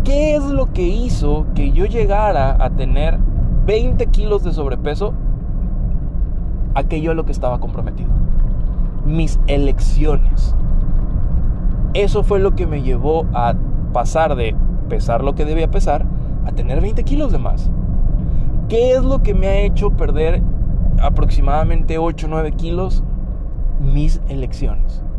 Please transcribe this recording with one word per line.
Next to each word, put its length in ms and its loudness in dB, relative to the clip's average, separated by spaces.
¿Qué 300 2
es 100 -2
lo 280 -2
que 160 -2
hizo 640 0
que 180 0
yo 120 2
llegara 720 0
a 120 2
tener 480 0
veinte 400 0
kilos 360 2
de 100 -2
sobrepeso? 600 -4
Aquello 360 -2
a 40 0
lo 100 -4
que 80 -2
estaba 280 -4
comprometido. 480 -6
Mis 420 0
elecciones. 1080 2
Eso 300 2
fue 160 2
lo 160 2
que 120 0
me 160 -4
llevó 520 0
a 200 0
pasar 440 0
de 200 -2
pesar 340 -2
lo 120 -2
que 100 0
debía 260 0
pesar 360 0
a 60 -4
tener 280 0
veinte 240 0
kilos 260 0
de 80 2
más. 320 0
¿Qué 220 2
es 100 2
lo 200 2
que 120 2
me 140 2
ha 120 2
hecho 300 2
perder 520 0
aproximadamente 960 2
ocho 280 -2
o 40 -4
nueve 220 -2
kilos? 500 -2
Mis 480 2
elecciones. 760 -2